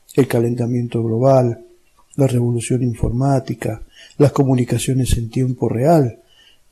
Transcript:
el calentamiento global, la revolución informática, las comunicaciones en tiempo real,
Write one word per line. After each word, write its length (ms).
el 120
calentamiento 760
global, 640
la 100
revolución 560
informática, 1000
las 140
comunicaciones 840
en 140
tiempo 400
real, 480